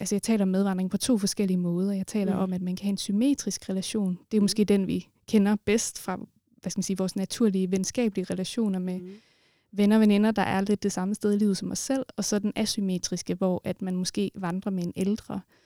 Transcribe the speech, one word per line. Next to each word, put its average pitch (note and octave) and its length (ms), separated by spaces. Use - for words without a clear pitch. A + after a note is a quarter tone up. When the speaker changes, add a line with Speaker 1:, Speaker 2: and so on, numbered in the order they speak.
Speaker 1:
altså G3 140
jeg G3+ 80
taler A3 220
om F#3+ 40
medvandring F#3 420
på G3+ 60
to A3+ 220
forskellige G3 380
måder. F3+ 360
Jeg G3 140
taler G3+ 280
Speaker 2:
Mm. F#3 60
Speaker 1:
om, F#3+ 120
at F3+ 100
man F3+ 140
kan F#3+ 80
have G3+ 60
en G3 80
symmetrisk A3 720
relation. F#3+ 500
Det A3 60
er G#3+ 40
Speaker 2:
Mm. G3+ 40
Speaker 1:
måske G3+ 200
den, G3 220
vi F3+ 220
kender G#3 360
bedst - 340
fra, - 180
hvad F#3 80
skal - 80
man F#3+ 40
sige, F#3+ 160
vores F#3 180
naturlige F#3+ 540
venskabelige F#3+ 600
relationer F#3+ 480
med F3+ 220
Speaker 2:
Mm. F3+ 100
Speaker 1:
venner G3+ 240
og A3 40
veninder, G#3+ 300
der G#3+ 120
er F#3 180
lidt G3 220
det G3 100
samme F#3+ 220
sted G#3 200
i G#3 40
livet G3+ 180
som F3+ 140
os F3+ 80
selv, - 260
og G3+ 80
så G#3 140
den G3+ 180
asymmetriske, F#3 800
hvor F3+ 300
at - 180
man F#3 140
måske F#3 380
vandrer F#3 380
med F3+ 120
en F3 120
ældre. G3+ 440